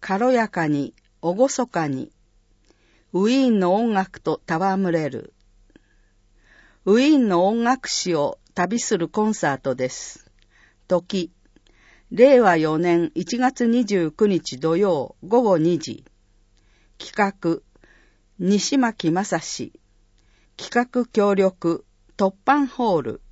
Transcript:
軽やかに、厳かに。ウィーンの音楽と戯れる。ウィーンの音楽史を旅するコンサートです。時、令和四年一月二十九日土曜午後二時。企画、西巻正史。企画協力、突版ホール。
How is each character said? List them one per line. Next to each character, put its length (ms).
軽 320
や 160
か 180
に、 280
厳 460
か 200
に。 220
ウ 160
ィ 200
ー 20
ン 100
の 140
音 180
楽 280
と 260
戯 460
れ 180
る。 240
ウ 140
ィ 160
ー 20
ン 100
の 180
音 160
楽 280
史 240
を 240
旅 240
す 180
る 120
コ 180
ン 80
サ 200
ー 60
ト 140
で 160
す。 400
時、 420
令 300
和 180
四 200
年 360
一 240
月 280
二 200
十 240
九 160
日 320
土 180
曜 480
午 180
後 160
二 200
時。 260
企 180
画、 460
西 380
巻 340
正 300
史。 320
企 340
画 140
協 280
力、 520
突 160
版 220
ホ 320
ー 40
ル。 180